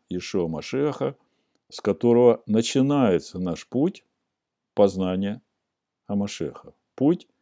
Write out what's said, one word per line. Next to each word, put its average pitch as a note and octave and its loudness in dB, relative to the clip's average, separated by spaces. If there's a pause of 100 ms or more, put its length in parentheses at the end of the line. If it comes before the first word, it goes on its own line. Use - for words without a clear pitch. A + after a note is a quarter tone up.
Иешуа F2+ -4
Машиаха, C3+ -4 (540)
с - -18
которого A#2+ 4
начинается A2+ 0
наш F2+ -6
путь D#3 -4 (680)
познания F#2+ 0 (640)
о G#2 -6
Машиахе, - -8 (220)
путь D#3 0 (140)